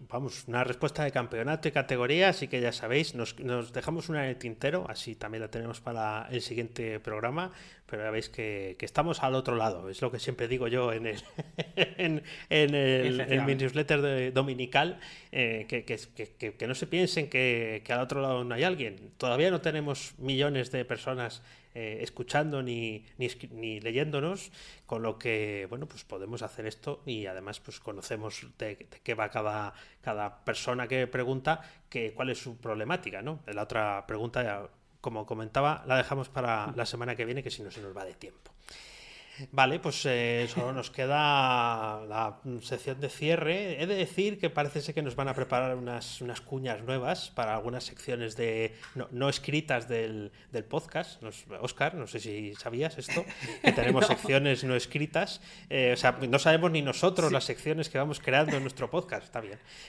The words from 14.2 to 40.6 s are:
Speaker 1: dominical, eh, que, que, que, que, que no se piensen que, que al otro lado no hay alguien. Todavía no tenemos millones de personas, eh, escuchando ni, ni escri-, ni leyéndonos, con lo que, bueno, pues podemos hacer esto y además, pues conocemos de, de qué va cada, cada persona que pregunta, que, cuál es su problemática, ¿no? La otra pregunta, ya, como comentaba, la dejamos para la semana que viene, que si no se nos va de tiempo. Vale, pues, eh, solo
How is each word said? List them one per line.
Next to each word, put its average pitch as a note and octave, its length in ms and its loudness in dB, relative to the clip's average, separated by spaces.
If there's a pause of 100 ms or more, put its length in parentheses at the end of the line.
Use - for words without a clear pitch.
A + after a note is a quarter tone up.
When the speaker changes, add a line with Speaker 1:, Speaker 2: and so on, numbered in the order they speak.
Speaker 1:
dominical, C3+ 680 2 (320)
eh, A2+ 380 0
que, A#2 160 -2
que, A2+ 140 -4 (160)
que, G#2+ 180 -8
que, G#2+ 220 -6
que A#2 120 -4
no B2+ 80 -2
se D#3 120 -4
piensen E3+ 420 2
que, A#2 560 2
que - 80 -4
al B2 80 2
otro C3+ 220 0
lado B2+ 220 0
no A#2+ 100 -2
hay B2+ 100 2
alguien. B2 540 -2
Todavía C3 320 4
no E3+ 100 2
tenemos D3 560 -2
millones C3 560 2
de B2 140 -2
personas, B2 560 -4 (320)
eh, A2 260 -6
escuchando C#3+ 600 0
ni, A#2 420 -4 (140)
ni B2+ 80 0
escri-, - 240 -10
ni A2+ 300 -6
leyéndonos, C#3+ 720 -2 (360)
con A2+ 160 -4
lo A2 160 -2
que, G#2 500 -2
bueno, B2+ 180 -8
pues - 180 -16
podemos G#2+ 360 -8
hacer A2 260 -8
esto C#3+ 380 -8
y A2 220 -6
además, F#2+ 340 -10
pues - 200 -16
conocemos G#2+ 680 -8 (100)
de, G#2+ 200 -6
de - 100 -18 (160)
qué B2 120 -2
va G#2+ 140 0
cada, G#2+ 460 -2 (260)
cada G#2 440 -4
persona B2 440 -2
que C3 180 2
pregunta, C3 540 0 (300)
que, A2+ 240 -4
cuál C3 160 0
es A2+ 80 -2
su A#2+ 200 -10
problemática, A2 600 -4
¿no? D3 260 -8
La G#2 180 -4
otra G#2 420 0
pregunta, A#2 360 -2
ya, G2+ 260 -4 (340)
como A2 240 -4
comentaba, A#2+ 600 0
la C3 120 4
dejamos C3 320 -2
para A2+ 440 -2
la A#2 120 -4
semana A#2+ 280 -4
que A2+ 120 -4
viene, B2+ 160 -4
que A#2+ 80 -8
si - 120 -10
no G2 80 -12
se G#2+ 120 -14
nos G2 120 -12
va F#2+ 120 -10
de F2+ 80 -12
tiempo. - 380 -18 (1000)
Vale, C3+ 280 6
pues, - 260 -2
eh, A#2+ 420 2
solo B2 240 -2